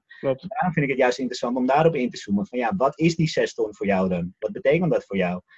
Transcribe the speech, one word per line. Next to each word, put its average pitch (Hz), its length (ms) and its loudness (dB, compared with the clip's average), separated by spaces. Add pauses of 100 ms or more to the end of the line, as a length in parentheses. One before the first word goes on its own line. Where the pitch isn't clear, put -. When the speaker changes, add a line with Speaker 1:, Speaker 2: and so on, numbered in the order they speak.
(200)
Speaker 1:
Klopt. 135 280 -2
Speaker 2:
Daarom 160 260 -2
vind 143 120 2
ik 135 60 -2
het 131 100 0
juist 123 180 4
interessant 123 380 -4
om 127 80 0
daarop 151 300 4
in 123 140 -2
te - 80 -10
zoomen, 101 300 -2
van 123 120 -6
ja, 113 180 -2
wat 139 220 0
is 165 160 2
die 156 120 2
zes 120 260 -2
ton 107 220 -4
voor 104 100 -8
jou 95 240 2
dan? 87 300 -4
Wat 107 120 -4
betekent 143 400 2
dat 107 140 0
voor 98 120 -6
jou? 90 240 -2 (160)